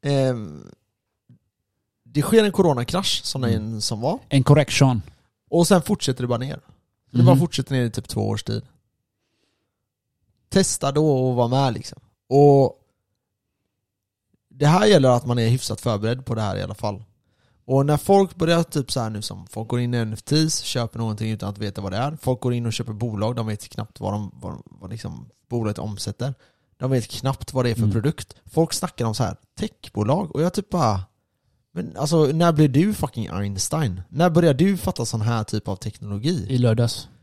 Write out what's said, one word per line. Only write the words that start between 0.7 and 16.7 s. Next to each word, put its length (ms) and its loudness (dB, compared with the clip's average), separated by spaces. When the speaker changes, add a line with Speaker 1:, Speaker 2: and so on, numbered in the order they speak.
Speaker 1:
det 180 -4
sker 220 4
en 80 2
coronakrasch 720 0
som 200 -4
Speaker 2:
Mm. 280 0
Speaker 1:
den 100 -6
som 200 -4
var. 180 -2
Speaker 2:
En 140 4
correction. 580 4
Speaker 1:
Och 180 4
sen 140 6
fortsätter 420 -4
det 40 -4
bara 100 -2
ner. 220 -8
Det 60 0
Speaker 2:
Mhm. 80 8
Speaker 1:
bara 120 10
fortsätter 380 -2
ner 80 0
i 80 -2
typ 160 -8
två 220 -4
års 140 -4
tid. 180 -6
Testa 420 0
då 160 2
och 60 0
var 120 2
med, 260 2
liksom. 260 -12
Och 440 6
det 180 -4
här 180 4
gäller 240 6
att 160 2
man 140 0
är 100 2
hyfsat 320 -2
förberedd 440 -4
på 100 -4
det 60 -4
här 160 -4
i 60 -6
alla 120 -10